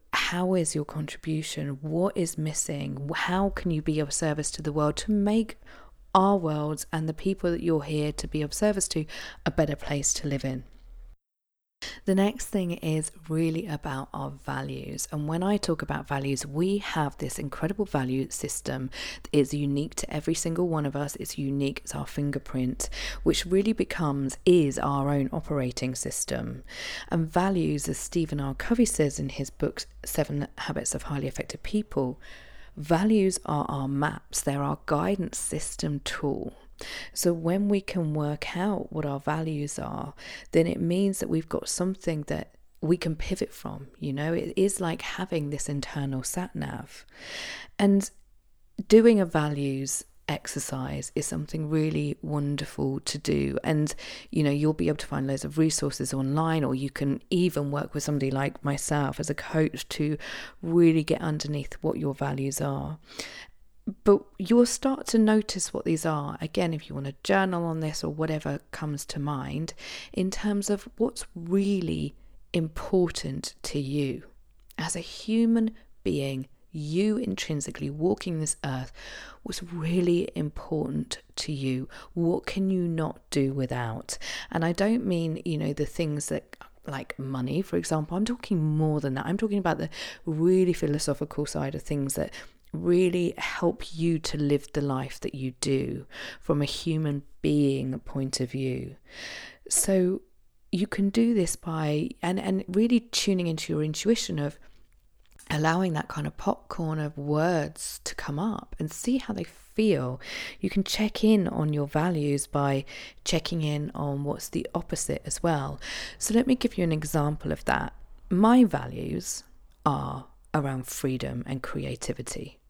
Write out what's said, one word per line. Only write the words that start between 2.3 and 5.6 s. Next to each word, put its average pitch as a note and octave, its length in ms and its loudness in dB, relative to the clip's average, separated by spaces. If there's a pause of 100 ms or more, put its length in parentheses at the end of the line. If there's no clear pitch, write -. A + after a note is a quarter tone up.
missing? C#3+ 760 -4
How F#3 360 2
can F#3 220 -2
you D3+ 100 2
be D#3 180 0
of C#3+ 140 -2
service D3+ 380 0
to - 100 -8
the D3+ 100 -2
world D3+ 260 2
to - 140 -2
make G#3 480 2 (540)